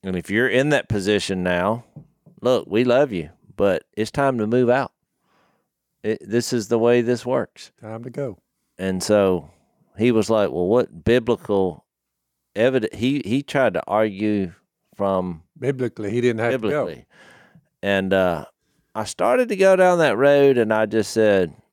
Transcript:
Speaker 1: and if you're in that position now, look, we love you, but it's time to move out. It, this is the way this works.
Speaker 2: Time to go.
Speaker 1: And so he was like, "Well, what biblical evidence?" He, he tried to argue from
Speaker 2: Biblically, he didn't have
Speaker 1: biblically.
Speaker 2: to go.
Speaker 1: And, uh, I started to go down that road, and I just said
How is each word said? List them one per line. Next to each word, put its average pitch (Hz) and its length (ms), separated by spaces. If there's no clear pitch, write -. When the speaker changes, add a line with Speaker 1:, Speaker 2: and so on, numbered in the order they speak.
Speaker 1:
and 92 140
if 87 140
you're 113 180
in 131 220
that 139 180
position 98 540
now, 90 420
look, 120 260
we 113 160
love 123 280
you, 82 180
but 98 280
it's 110 140
time 135 280
to 107 80
move 120 240
out. 127 220
It, 107 240
this 117 260
is 110 160
the 117 100
way 120 240
this 120 240
works. - 540
Speaker 2:
Time 113 240
to 131 60
go. 120 280
Speaker 1:
And 92 240
so 98 480
he 117 140
was 110 180
like, 104 220
"Well, 87 160
what 107 360
biblical 107 800
evidence?" 120 420
He, 131 280
he 127 180
tried 123 320
to - 140
argue 104 640
from 92 480
Speaker 2:
Biblically, 123 540
he 120 80
didn't 117 200
have 117 200
Speaker 1:
biblically. 110 340
Speaker 2:
to 62 60
go. - 60
Speaker 1:
And, 98 300
uh, 90 320
I 107 100
started 233 440
to 214 80
go 190 200
down 180 220
that 135 180
road, 139 400
and 110 160
I 110 140
just 107 240
said 98 420